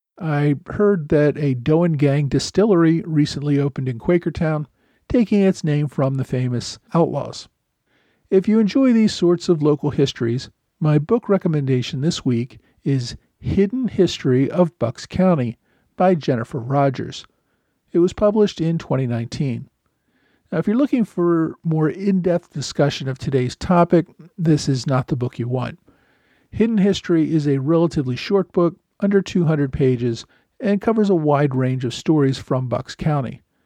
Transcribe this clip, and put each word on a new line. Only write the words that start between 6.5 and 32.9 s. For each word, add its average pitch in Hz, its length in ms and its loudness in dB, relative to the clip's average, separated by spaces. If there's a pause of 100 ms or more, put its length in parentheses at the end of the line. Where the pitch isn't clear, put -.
outlaws. - 540 -2 (840)
If 190 180 2
you 214 120 4
enjoy 254 320 4
these 220 220 4
sorts 175 340 0
of 165 140 2
local 147 300 0
histories, 131 580 -2 (320)
my 151 180 2
book 233 300 0
recommendation 139 720 0
this 160 240 -2
week 123 340 -2 (240)
is 131 320 -2 (240)
Hidden 208 480 0
History 139 640 0
of 170 280 0
Bucks - 260 -6
County 160 520 0 (380)
by 185 200 4
Jennifer 131 440 -2
Rogers. 131 640 -2 (680)
It 175 60 2
was 180 120 2
published 208 480 0
in 165 180 0
twenty 135 300 -2
nineteen. 120 640 -6 (800)
Now, 170 80 -2
if - 80 -2
you're 208 100 2
looking 262 260 2
for 170 600 0
more 156 260 0
in-depth 185 640 -2
discussion 143 560 -2
of 131 100 -8
today's 127 360 -2
topic, 175 520 2 (300)
this 160 320 0
is 131 180 -2
not 131 200 0
the 151 100 -4
book 123 200 -6
you 120 100 -6
want. 123 300 -6 (760)
Hidden 226 260 0
History 175 560 0
is 151 140 0
a 139 120 0
relatively 151 560 0
short 190 360 -2
book, 170 260 0 (220)
under 202 220 2
two 175 240 -2
hundred 143 260 0
pages, 123 540 -2 (340)
and 202 220 -2
covers 220 280 0
a 190 60 2
wide 147 400 2
range 127 300 -2
of 117 80 -6
stories 139 440 0
from 127 300 -4
Bucks 120 280 -6